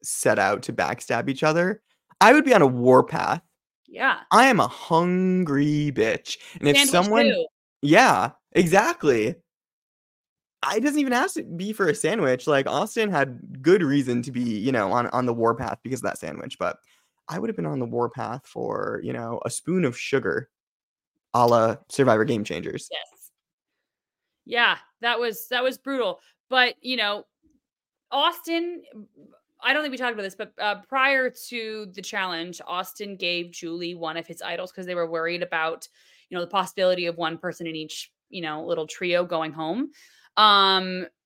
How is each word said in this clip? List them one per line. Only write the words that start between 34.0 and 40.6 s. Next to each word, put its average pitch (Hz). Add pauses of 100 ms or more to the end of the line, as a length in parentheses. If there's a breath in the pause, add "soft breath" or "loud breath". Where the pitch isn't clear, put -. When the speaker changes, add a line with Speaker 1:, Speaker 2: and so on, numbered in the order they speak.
Speaker 2:
of 165
his -
idols 175
'cause 185
they 180
were 170
worried 170
about, 165 (420 soft breath)
you 180
know, 175
the 175
possibility 185
of 170
one 165
person 170
in 160
each, - (180)
you 180
know, 156
little 165
trio 175
going 160
home. 165 (440 soft breath)
Um, 190 (200)